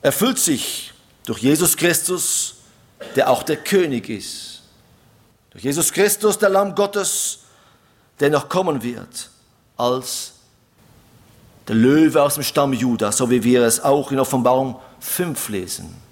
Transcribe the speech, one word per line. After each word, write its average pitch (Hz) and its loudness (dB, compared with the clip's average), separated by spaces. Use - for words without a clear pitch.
erfüllt 220 0
sich - -4
durch 107 -6
Jesus 156 2
Christus, - -2
der 131 2
auch 127 2
der 151 -2
König 151 0
ist. - -12
Durch 92 -20
Jesus 147 0
Christus, 202 2
der 208 4
Lamm 190 2
Gottes, 202 -2
der 143 4
noch - 0
kommen 170 -2
wird, 113 -12
als 127 -4
der 110 -2
Löwe 143 6
aus 139 2
dem 143 -6
Stamm 139 0
Juda, 117 0
so 127 0
wie 123 4
wir 123 4
es 113 2
auch 139 2
in 135 0
Offenbarung 127 0
fünf - -6
lesen. 90 -10